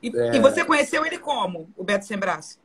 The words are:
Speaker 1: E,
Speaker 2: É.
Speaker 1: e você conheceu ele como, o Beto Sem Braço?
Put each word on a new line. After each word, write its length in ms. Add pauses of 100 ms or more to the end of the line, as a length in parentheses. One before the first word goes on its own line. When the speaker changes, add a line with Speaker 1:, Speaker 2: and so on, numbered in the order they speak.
Speaker 1:
E, 140
Speaker 2:
É. 200
Speaker 1:
e 40
você 240
conheceu 400
ele 140
como, 580
o 80
Beto 220
Sem 120
Braço? 460